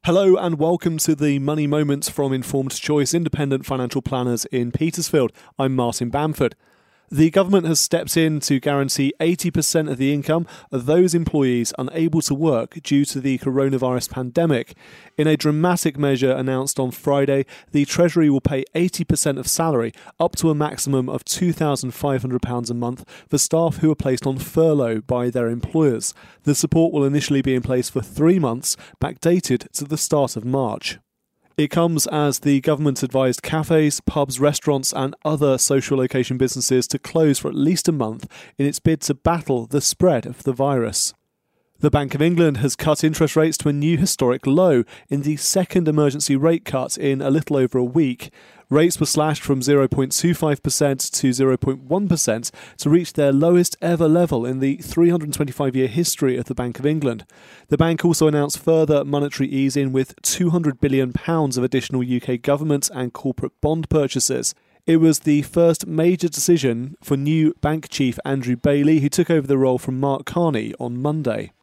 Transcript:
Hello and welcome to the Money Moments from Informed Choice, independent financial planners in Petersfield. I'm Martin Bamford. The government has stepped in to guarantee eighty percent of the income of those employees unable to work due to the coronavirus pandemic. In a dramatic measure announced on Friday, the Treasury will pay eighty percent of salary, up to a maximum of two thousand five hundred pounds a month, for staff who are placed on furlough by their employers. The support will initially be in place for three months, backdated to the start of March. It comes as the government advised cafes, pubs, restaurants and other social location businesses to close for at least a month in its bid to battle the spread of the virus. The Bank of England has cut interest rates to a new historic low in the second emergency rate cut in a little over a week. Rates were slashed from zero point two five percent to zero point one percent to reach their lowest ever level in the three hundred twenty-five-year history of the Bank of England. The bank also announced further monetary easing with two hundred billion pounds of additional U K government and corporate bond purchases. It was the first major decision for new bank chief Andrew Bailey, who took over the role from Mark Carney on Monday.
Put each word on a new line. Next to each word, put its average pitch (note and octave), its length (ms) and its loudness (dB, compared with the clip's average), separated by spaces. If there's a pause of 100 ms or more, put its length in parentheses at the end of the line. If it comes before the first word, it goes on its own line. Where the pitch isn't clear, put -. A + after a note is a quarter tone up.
Hello F#3 320 4
and E3+ 220 -4
welcome E3 400 0
to D#3 160 0
the C#3+ 240 0
Money D3 260 -2
Moments D3 440 0
from C#3 220 -2
Informed C3+ 440 -4
Choice, D3 400 -2
independent D3 500 -2
financial B2+ 380 -4
planners B2 480 -2
in A#2+ 200 -2
Petersfield. D#3+ 600 -2 (260)
I'm C3+ 180 0
Martin A#2+ 360 -2
Bamford. D3 440 -2 (560)
The D#3 180 4
government F#3 380 2
has D#3+ 120 0
stepped - 380 -2
in D#3+ 240 2
to C#3 180 0
guarantee C#3 600 0
eighty E3+ 320 0
percent D#3 380 -2
of B2+ 100 -6
the C3+ 120 0
income D#3 360 -2 (240)
of B2+ 160 -4
those F3 260 4
employees C3+ 640 0
unable D#3+ 440 -2
to - 120 -2
work C#3 480 -2
due C#3+ 240 2
to C#3 160 -8
the C3 160 -2
coronavirus C3 720 -2
pandemic. C3 640 -2 (420)
In D3+ 120 0
a D3+ 100 4
dramatic D#3 600 0
measure C3+ 320 2
announced C3 480 -2
on C3 100 -2
Friday, C#3 560 0 (260)
the D3 140 2
Treasury E3+ 460 2
will C#3 100 2
pay C3+ 320 -2
eighty F3 300 -2
percent D3 340 -2
of C3 100 -8
salary, C3+ 460 -2 (260)
up E3 180 0
to E3 120 2
a D3+ 60 2
maximum C#3 520 -2
of C3+ 160 -6
two F3 300 -2
thousand C#3 380 -2
five C3+ 320 -2
hundred B2 180 -2
pounds A#2+ 300 -6
a - 20 -4
month, A#2+ 320 -6 (240)
for C#3+ 80 0
staff E3 400 0
who D#3+ 140 2
are D3+ 40 0
placed C3 300 -2
on C3+ 140 -2
furlough C#3+ 600 0
by B2 300 -2
their A#2+ 180 -2
employers. A#2+ 640 0 (300)
The D3 140 2
support E3 360 2
will D3 140 0
initially C#3 380 0
be C3 100 0
in B2+ 80 0
place B2+ 260 -2
for C3 140 -4
three E3 380 2
months, C3 360 -2 (240)
backdated E3 720 -2
to - 120 -8
the D3+ 120 -6
start C#3+ 380 0
of G#2+ 80 -8
March. B2 540 -4 (600)
It D3+ 120 0
comes E3+ 380 0
as D3 320 0
the C#3+ 200 2
government C#3+ 420 0
advised C3 400 0
cafes, D#3 600 0
pubs, C3+ 400 -2
restaurants C#3+ 500 0
and C3+ 320 -4
other D3 340 2
social C#3 400 0
location B2+ 400 -2
businesses B2+ 520 0
to C#3 100 -4
close D#3 400 2
for - 80 -6
at - 80 -6
least D#3 320 2
a F3 60 2
month A2+ 340 -4 (300)
in C#3 80 0
its C#3+ 160 -4
bid D#3+ 220 2
to D3 100 -2
battle C#3 520 -2
the C3+ 140 -2
spread D3+ 460 2
of - 180 -14
the C3+ 80 -2
virus. B2+ 600 -2 (640)
The D3+ 120 2
Bank C#3+ 220 0
of C#3+ 80 -2
England E3 360 4
has C3+ 180 -2
cut D3+ 300 0
interest D#3 320 2
rates D#3+ 220 2
to D3+ 100 0
a D3 40 0
new D3 240 0
historic C3 480 0
low C#3+ 380 4 (240)
in C#3+ 140 -2
the D3 160 -2
second F3+ 500 0
emergency D3 480 0
rate E3 300 2
cut C3 320 -4
in C#3 240 -2
a C#3 80 -2
little C#3+ 260 0
over C3 220 0
a B2 80 0
week. B2+ 460 -2 (380)
Rates D#3+ 300 2
were D#3 60 2
slashed D3+ 380 -2
from C3 180 0
zero C#3 260 4
point C3 240 -2
two E3+ 220 0
five D3+ 300 -2
percent C#3 360 0
to - 340 -2
zero C3 220 2
point C3+ 260 -4
one E3+ 260 -2
percent A#2+ 420 -2 (280)
to - 120 -2
reach E3+ 240 2
their C#3+ 180 2
lowest E3+ 480 4
ever E3+ 280 0
level D#3 360 2
in C3 160 -6
the C3+ 180 0
three E3+ 320 2
hundred D#3 240 -2
twenty-five-year C3 540 -2
history C3+ 500 0
of B2 80 -6
the B2+ 100 -8
Bank B2 240 -6
of C3 60 -6
England. C#3 420 -2 (400)
The D3+ 100 0
bank E3 260 0
also E3 220 2
announced D3 320 0
further D3+ 480 2
monetary C#3+ 440 -2
easing C3+ 420 -2
with C3 320 -4
two - 260 0
hundred D#3 300 0
billion C3 340 0
pounds D3+ 440 -2
of B2 60 0
additional B2+ 380 -2
U B2 180 -2
K B2+ 180 -4
government C#3+ 540 0
and B2+ 220 -6
corporate - 480 -6
bond D#3 280 -2
purchases. C3+ 680 -2 (320)
It E3 100 6
was D#3+ 220 6
the D3 240 2
first E3 420 2
major E3+ 440 0
decision C3+ 760 0
for C#3+ 140 0
new D#3 440 2
bank D3+ 280 -2
chief B2+ 360 0
Andrew B2 300 -2
Bailey, C#3+ 460 4
who C#3+ 80 2
took E3+ 200 0
over D#3 160 2
the C3+ 140 2
role B2+ 180 4
from B2+ 220 -4
Mark C#3 260 -2
Carney C3+ 540 -2
on A#2+ 200 -8
Monday. B2+ 520 -4 (120)